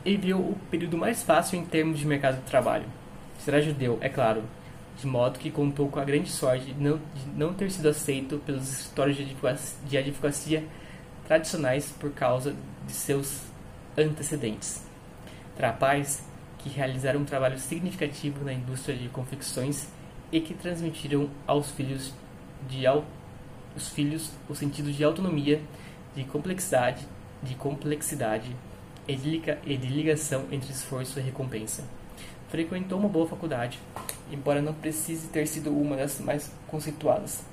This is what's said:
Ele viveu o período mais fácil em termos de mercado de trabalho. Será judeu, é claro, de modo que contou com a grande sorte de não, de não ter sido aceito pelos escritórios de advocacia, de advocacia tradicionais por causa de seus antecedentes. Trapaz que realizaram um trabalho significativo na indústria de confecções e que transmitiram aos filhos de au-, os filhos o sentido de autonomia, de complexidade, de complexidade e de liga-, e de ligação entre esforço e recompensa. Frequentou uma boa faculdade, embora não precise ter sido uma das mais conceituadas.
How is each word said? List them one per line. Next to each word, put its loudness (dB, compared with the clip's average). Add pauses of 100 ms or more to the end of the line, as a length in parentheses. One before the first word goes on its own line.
Ele 6
viveu 4
o 2 (140)
período 0
mais 2
fácil 6
em -2
termos 2
de 0
mercado 4
de -8
trabalho. 4 (540)
Será 6
judeu, 2
é 0
claro, 4 (520)
de -10
modo 2
que -4
contou 2
com -2
a 0
grande 2
sorte 2
de -6
não, 4
de -8
não 2
ter 0
sido 4
aceito 2
pelos -2
escritórios 2
de -4
advocacia, -2
de 2
advocacia 0 (600)
tradicionais 4
por -4
causa 2 (320)
de -8
seus 0 (560)
antecedentes. 0 (760)
Trapaz 2 (360)
que -10
realizaram 2
um 2
trabalho 2
significativo -2
na -2
indústria -4
de -6
confecções -4 (420)
e 4
que -6
transmitiram 0 (180)
aos 4
filhos -4 (560)
de 0
au-, 6 (720)
os -6
filhos 0 (180)
o -6
sentido -2
de 2
autonomia, 4 (540)
de -4
complexidade, 2 (360)
de -6
complexidade -2 (520)
e 0
de 0
liga-, 0
e 0
de -2
ligação 2
entre -4
esforço -4
e -2
recompensa. -4 (640)
Frequentou -2
uma 6
boa 4
faculdade, -2 (520)
embora 4
não 2
precise -2
ter 2
sido 0
uma 4
das 0
mais 0 (180)
conceituadas. 0 (100)